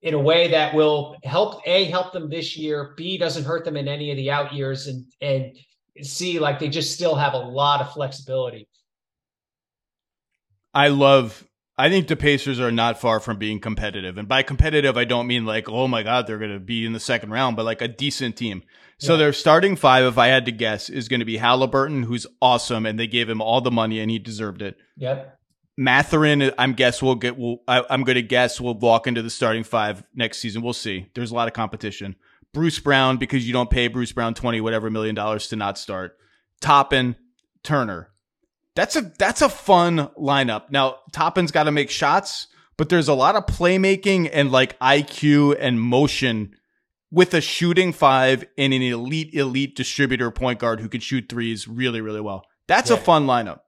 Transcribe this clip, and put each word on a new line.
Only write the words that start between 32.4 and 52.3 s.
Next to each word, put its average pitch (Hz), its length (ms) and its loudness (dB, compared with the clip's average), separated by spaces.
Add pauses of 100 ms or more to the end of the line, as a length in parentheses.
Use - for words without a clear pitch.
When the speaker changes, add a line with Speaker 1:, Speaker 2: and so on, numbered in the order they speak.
Speaker 2:
Bruce 156 260 0
Brown, 131 380 2
because 123 300 -2
you 123 60 -4
don't 123 160 0
pay 123 180 2
Bruce 117 240 -4
Brown 113 240 -4
twenty 117 260 -4
whatever 110 300 -2
million 110 240 -4
dollars 107 320 -4
to - 80 -8
not 101 220 -4
start. 92 400 -10 (420)
Toppin, 139 560 4 (480)
Turner. 107 460 -4 (680)
That's - 200 0
a, 226 220 -4
that's 202 240 0
a 285 80 4
fun 170 680 2
lineup. 135 520 0
Now, 135 280 0 (140)
Toppin's 165 400 0
gotta 151 200 2
make 147 180 0
shots, - 580 -2 (300)
but 131 120 -2
there's 170 180 4
a 147 60 4
lot 139 220 4
of 202 120 0
playmaking 190 840 2
and, 143 200 2
like, 131 280 2
I 139 220 4
Q 147 520 4
and 123 280 0
motion 120 720 0 (580)
with 180 200 6
a 165 80 4
shooting 175 500 0
five 131 540 4 (120)
and 135 160 2
an 131 80 0
elite, 127 520 -4
elite 139 420 -2
distributor 123 560 -2
point 123 280 -4
guard 117 200 0
who 110 80 -8
can 113 140 -8
shoot 127 260 -6
threes 113 400 -6
really, 117 320 -4
really 107 220 -8
well. 98 240 -10 (220)